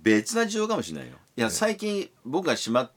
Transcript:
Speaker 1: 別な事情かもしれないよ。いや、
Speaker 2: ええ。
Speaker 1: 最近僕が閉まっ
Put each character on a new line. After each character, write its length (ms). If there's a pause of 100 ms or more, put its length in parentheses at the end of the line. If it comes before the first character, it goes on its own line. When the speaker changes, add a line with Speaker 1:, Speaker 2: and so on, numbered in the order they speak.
Speaker 1:
別 340
な 100
事 120
情 100
か 80
も 60
し 100
れ 80
な 60
い 40
よ。 60 (200)
い 40
や、 60
Speaker 2:
え 20
え。 20
Speaker 1:
最 260
近 340 (140)
僕 220
が 100
閉 160
ま 100
っ 140